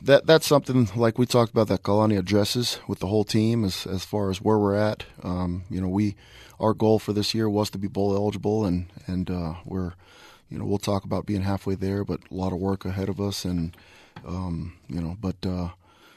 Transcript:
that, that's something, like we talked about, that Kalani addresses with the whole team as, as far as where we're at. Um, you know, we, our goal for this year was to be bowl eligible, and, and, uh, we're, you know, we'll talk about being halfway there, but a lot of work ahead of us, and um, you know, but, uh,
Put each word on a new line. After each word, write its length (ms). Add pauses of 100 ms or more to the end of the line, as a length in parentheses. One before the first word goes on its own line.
that, 260
that's 200
something, 500
like 220
we 80
talked 260
about, 160
that 140
Kalani 360
addresses 600 (100)
with 120
the 80
whole 160
team 420
as, 200
as 200
far 240
as 100
where 180
we're 180
at. 280 (180)
Um, 460
you 100
know, 100
we, 280 (420)
our 140
goal 260
for 140
this 220
year 160
was 180
to 100
be 80
bowl 280
eligible, 500
and, 220 (200)
and, 240
uh, 260 (100)
we're, 260 (560)
you 100
know, 60
we'll 140
talk 260
about 220
being 160
halfway 320
there, 280
but 180 (100)
a 40
lot 200
of 40
work 280
ahead 240
of 100
us, 240
and 320 (480)
um, 520 (120)
you 120
know, 200
but, 240
uh, 260 (460)